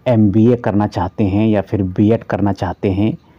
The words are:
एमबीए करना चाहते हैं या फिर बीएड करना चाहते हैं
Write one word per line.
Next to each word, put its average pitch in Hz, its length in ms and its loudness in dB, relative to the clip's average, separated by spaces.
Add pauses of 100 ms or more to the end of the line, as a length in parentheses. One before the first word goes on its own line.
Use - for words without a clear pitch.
एमबीए 110 480 4
करना 104 320 -2
चाहते 104 360 -4
हैं 104 240 0
या 104 140 0
फिर 101 220 -4
बीएड 104 400 0
करना 98 300 -2
चाहते 95 380 -4
हैं 101 240 -2 (240)